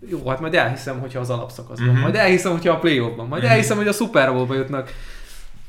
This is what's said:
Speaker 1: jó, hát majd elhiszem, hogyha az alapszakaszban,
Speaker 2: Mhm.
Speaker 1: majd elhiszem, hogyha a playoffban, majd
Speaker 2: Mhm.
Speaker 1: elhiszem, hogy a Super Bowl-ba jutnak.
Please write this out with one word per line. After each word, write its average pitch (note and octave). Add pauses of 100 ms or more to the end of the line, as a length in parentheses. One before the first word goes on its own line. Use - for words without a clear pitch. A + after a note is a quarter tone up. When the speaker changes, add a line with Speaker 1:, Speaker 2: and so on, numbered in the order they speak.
Speaker 1:
jó, C#3+
hát C3
majd C#3+
elhiszem, C3
hogyha C3
az B2
alapszakaszban, A#2+
Speaker 2:
Mhm. B2
Speaker 1:
majd E3
elhiszem, F#3
hogyha E3+
a D#3
playoffban, A#2+
majd C#3+
Speaker 2:
Mhm. A3+
Speaker 1:
elhiszem, A3
hogy G#3
a G#3
Super D3
Bowl-ba B2+
jutnak. C3+ (760)